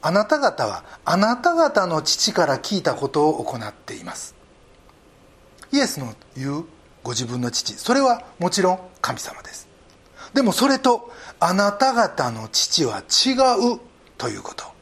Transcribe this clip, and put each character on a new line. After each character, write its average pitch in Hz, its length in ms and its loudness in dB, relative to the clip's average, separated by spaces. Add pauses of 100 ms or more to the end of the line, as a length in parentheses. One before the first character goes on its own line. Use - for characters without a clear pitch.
あ 151 80 0
な 202 160 2
た 302 120 2
方 185 280 0
は 101 180 -8 (200)
あ 156 120 0
な 220 220 2
た 349 160 2
方 285 320 4
の 156 160 -2
父 - 300 0
か 170 140 2
ら 135 120 0
聞 196 200 -4
い - 40 -4
た 135 120 0
こ 139 140 -4
と 151 200 2
を 147 160 -2
行 120 120 -6
っ 107 160 -10
て - 240 -16
い - 80 -18
ま - 100 -12
す。」 - 200 -14 (1400)
イ 277 60 2
エ 269 80 2
ス - 120 -6
の 120 160 -10 (220)
言 139 240 -4
う 170 40 -12 (380)
ご - 80 -10
自 117 140 -4
分 123 160 -6
の 123 100 -2
父、 - 240 -6
そ - 200 -2
れ 277 60 4
は 247 220 2 (160)
も 175 120 0
ち 196 120 0
ろ 180 120 4
ん 185 60 -8 (200)
神 - 180 -4
様 - 240 -14
で - 100 -18
す。 - 140 -18 (680)
で 277 80 4
も 214 100 4
そ 269 160 2
れ 262 100 4
と 262 320 2 (300)
あ 170 140 4
な 202 180 4
た 262 200 2
方 196 380 2
の 110 180 -10
父 - 360 0
は 104 160 -2
違 - 320 2 (420)
う - 60 -12 (360)
と 127 120 -6
い 101 80 -6
う 98 60 -14
こ - 120 -12
と。 - 100 -14 (180)